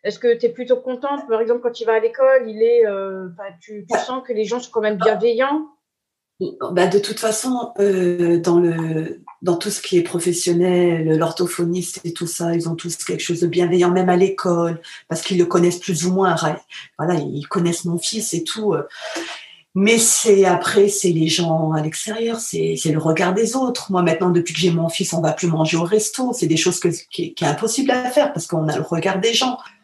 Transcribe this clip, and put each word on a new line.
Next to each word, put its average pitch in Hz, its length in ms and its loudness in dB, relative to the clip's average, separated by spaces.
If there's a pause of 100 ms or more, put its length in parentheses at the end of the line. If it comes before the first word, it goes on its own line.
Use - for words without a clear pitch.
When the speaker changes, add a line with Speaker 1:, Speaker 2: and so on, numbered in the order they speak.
Speaker 1:
Est-ce 208 160 -6
que 233 160 2
t'es 233 140 0
plutôt 247 280 0
contente, 254 520 -6
par 220 140 0
exemple, 240 200 0
quand 240 180 -4
il - 40 -10
va 220 80 0
à 220 80 4
l'école, 233 480 2
il 220 140 -2
est, 233 240 6
euh, 196 460 -6
enfin, 196 180 -14 (100)
tu, 208 260 -16
tu 220 80 -4
Speaker 2:
Ouais. 214 80 2
Speaker 1:
sens 254 240 -6
que 247 60 -6
les 214 140 -2
gens 240 140 -4
sont - 100 -18
quand 226 100 -2
même 214 160 0
bienveillants ? 240 720 0 (1040)
Speaker 2:
Bah, 180 140 4
de 202 120 4
toute - 220 -4
façon, 240 580 -2
euh, 175 600 2
dans 175 200 4
le, 160 640 0 (220)
dans 175 140 2
tout 202 140 -4
ce - 100 -6
qui - 180 0
est 170 40 4
professionnel, 170 1120 2
l'orthophoniste 170 880 -2
et 170 80 -6
tout 170 140 -6
ça, 170 280 -4
ils 165 140 -2
ont 165 60 -2
tous 165 220 -8
quelque 175 260 -6
chose 170 180 -4
de 175 60 2
bienveillant, 175 440 2
même 180 180 2
à 180 80 4
l'école, 175 640 0 (280)
parce 170 120 -4
qu'ils 185 180 -2
le 175 80 4
connaissent 175 320 2
plus 170 280 -2
ou 185 60 2
moins, 185 220 2
Ray. 160 220 -2 (420)
Voilà, 170 160 0
ils 143 320 -4
connaissent 170 380 -2
mon 170 140 -2
fils - 340 -6
et 170 100 -4
tout, 208 300 -2
euh. - 160 -2 (880)
Mais 214 220 4
c'est, 208 460 6
après, 185 420 4
c'est 196 220 0
les 160 180 2
gens 160 460 0
à 156 100 0
l'extérieur, 226 560 -4
c'est, 165 380 -2
c'est 160 160 -2
le 156 60 2
regard 160 360 2
des 226 220 0
autres. 254 340 -2
Moi, 185 120 2
maintenant, 175 280 2
depuis 170 240 2
que 156 60 -4
j'ai 180 100 4
mon 165 180 0
fils, - 240 -4
on 165 80 -2
va 156 120 0
plus 175 160 -2
manger 160 280 0
au 165 60 2
resto. 214 500 0
C'est - 140 -2
des 160 100 2
choses 170 220 0
que, - 100 0 (220)
qui, - 240 -8
qui - 100 -4
est 156 40 2
impossible - 420 -2
à 254 180 0
faire 277 240 2
parce - 140 -8
qu'on 156 220 -2
a 147 80 -2
le 156 60 -4
regard 180 360 -2
des 226 160 0
gens. 254 240 0 (260)